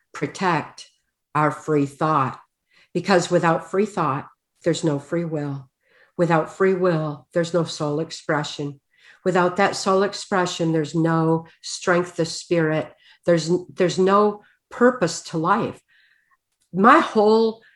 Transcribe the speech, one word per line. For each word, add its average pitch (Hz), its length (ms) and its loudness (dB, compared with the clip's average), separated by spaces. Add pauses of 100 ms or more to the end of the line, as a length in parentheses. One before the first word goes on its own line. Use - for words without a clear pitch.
(140)
protect 151 760 -6 (440)
our 151 180 2
free 143 340 -2
thought. 139 540 -2 (540)
Because 175 380 2
without 170 400 0
free 196 140 0
thought, 151 420 -4 (360)
there's 165 200 -2
no 147 160 0
free 170 260 -4
will. 147 440 -8 (480)
Without 160 340 2
free 190 220 2
will, 160 600 -2
there's 170 200 -2
no 170 100 0
soul 151 360 -4
expression. 147 800 -6 (440)
Without 180 340 2
that 196 180 0
soul 190 280 0
expression, 175 680 -2
there's 160 240 -2
no 165 520 0 (140)
strength - 580 -2
of 165 80 -2
spirit. 160 640 -2 (320)
There's, 165 240 2 (240)
there's 175 240 0
no 202 460 2 (260)
purpose 240 540 0
to - 140 -8
life. 180 440 -2 (920)
My 233 260 6
whole, 220 640 2 (140)